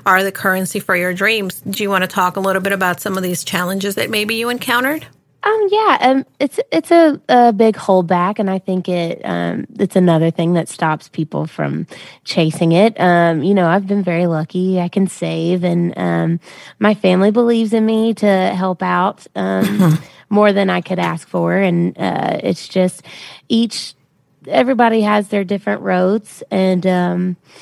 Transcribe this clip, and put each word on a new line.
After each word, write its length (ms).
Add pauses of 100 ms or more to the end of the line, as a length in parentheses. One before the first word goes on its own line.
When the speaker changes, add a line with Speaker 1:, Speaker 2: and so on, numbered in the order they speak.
Speaker 1:
are 200
the 80
currency 480
for 160
your 180
dreams. 460
Do 240
you 60
wanna 180
talk 280
a 40
little 220
bit 100
about 280
some 160
of 60
these 220
challenges 500
that 160
maybe 240
you 140
encountered? 580 (360)
Speaker 2:
Um, 280
yeah, 320
um, 240 (140)
it's, 180 (120)
it's 200
a, 280 (120)
a 220
big 240
holdback, 640
and 100
I 80
think 320
it, 340
um, 420 (120)
it's 180
another 340
thing 240
that 140
stops 400
people 380
from 400 (380)
chasing 480
it. 280
Um, 420
you 120
know, 120
I've 200
been 160
very 240
lucky. 540
I 80
can 180
save, 580
and, 320
um, 440 (380)
my 140
family 380
believes 420
in 140
me 280
to 120
help 560
out, 520
um, 300
Speaker 1:
Mm-hmm. 400 (240)
Speaker 2:
more 240
than 160
I 140
could 160
ask 280
for, 300
and, 420
uh, 440
it's 260
just 340 (460)
each, 460 (520)
everybody 560
has 260
their 160
different 380
roads, 680
and, 360
um, 500 (260)